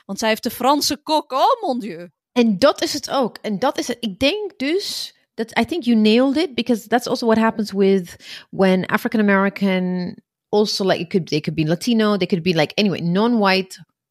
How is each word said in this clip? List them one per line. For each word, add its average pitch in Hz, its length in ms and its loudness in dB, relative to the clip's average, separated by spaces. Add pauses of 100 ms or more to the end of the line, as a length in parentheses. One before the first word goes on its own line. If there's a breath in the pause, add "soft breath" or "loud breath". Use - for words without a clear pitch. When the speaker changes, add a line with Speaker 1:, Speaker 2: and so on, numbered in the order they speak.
Speaker 1:
Want 196 140 -10
zij 226 100 0
heeft 220 140 -2
de 240 60 -2
Franse 277 540 0
kok, 302 280 -2
oh 403 300 2
mon 269 180 -2
Dieu. 175 300 -12 (220)
Speaker 2:
En 233 280 2
dat - 220 4
is - 120 -2
het - 160 -8
ook. 254 320 -2
En 208 180 -6
dat 277 200 0
is 311 80 -4
het. - 120 -6
Ik 196 200 -8
denk 392 380 -2
dus - 580 -6 (180)
dat, - 260 -4
I 226 60 2
think 320 180 -6
you 233 140 4
nailed 233 400 4
it, 311 180 -2
because 233 320 -2
that's 247 200 0
also 254 180 -4
what 220 120 4
happens 220 340 -2
with 190 440 0 (340 loud breath)
when 185 360 2
African - 340 -2
American, 190 960 0 (340)
also, 208 360 0
like, 185 160 2
it 175 80 -8
could, 170 180 0
they 151 140 -2
could 156 180 -4
be 156 80 0
Latino, 208 500 2
they 180 100 0
could 170 160 -2
be, 180 120 0
like, 151 200 0
anyway, 202 240 0
non-white 190 840 0 (260)